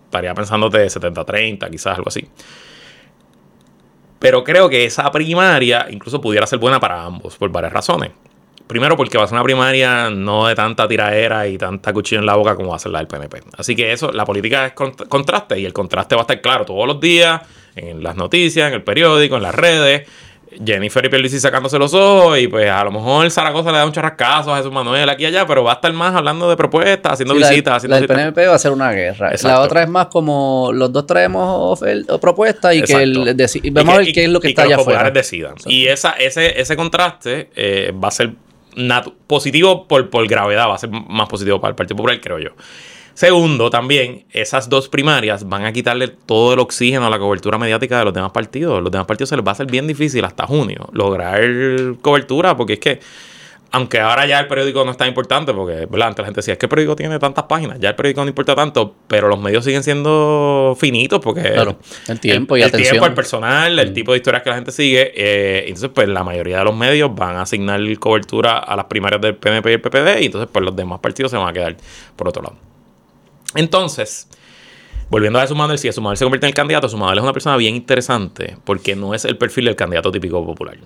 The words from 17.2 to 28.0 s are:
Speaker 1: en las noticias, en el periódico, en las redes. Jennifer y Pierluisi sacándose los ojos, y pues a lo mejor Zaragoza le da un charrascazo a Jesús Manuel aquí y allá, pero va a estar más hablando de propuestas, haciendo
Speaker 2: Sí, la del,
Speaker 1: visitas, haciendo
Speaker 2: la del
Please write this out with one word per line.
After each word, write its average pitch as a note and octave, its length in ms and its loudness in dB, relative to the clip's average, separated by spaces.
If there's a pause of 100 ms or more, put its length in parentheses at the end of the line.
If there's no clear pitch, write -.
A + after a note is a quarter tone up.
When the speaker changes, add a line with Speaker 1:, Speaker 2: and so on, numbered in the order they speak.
Speaker 1:
en D#2+ 260 -14
las E2+ 140 -8
noticias, D#3 520 0
en C3 60 -4
el G#2 80 -6
periódico, D3+ 540 2
en G#2+ 60 -2
las F2 120 -4
redes. D3 540 2 (560)
Jennifer G#2 400 0
y B2+ 60 0
Pierluisi C3 280 0
sacándose C3+ 400 0
los C#3 140 2
ojos, F#3+ 460 6
y A#2+ 100 2
pues G#2+ 220 2
a G2 120 2
lo G2+ 80 -2
mejor C3 400 2
Zaragoza D#3+ 420 -2
le D#3 60 2
da D3 60 4
un D3+ 80 0
charrascazo D3 640 0
a - 20 0
Jesús C3+ 160 -4
Manuel C3+ 380 0
aquí C#3 140 -2
y - 20 0
allá, F3+ 200 0
pero C3+ 160 4
va A#2 100 2
a - 20 -4
estar E3 180 0
más F3 220 -2
hablando E3 340 0
de E3+ 80 2
propuestas, E3 560 2
haciendo C3+ 220 0
Speaker 2:
Sí, D3 60 6
la D3 80 8
del, C#3+ 80 6
Speaker 1:
visitas, C3+ 200 2
haciendo B2+ 180 0
Speaker 2:
la C3 60 6
del C3+ 80 2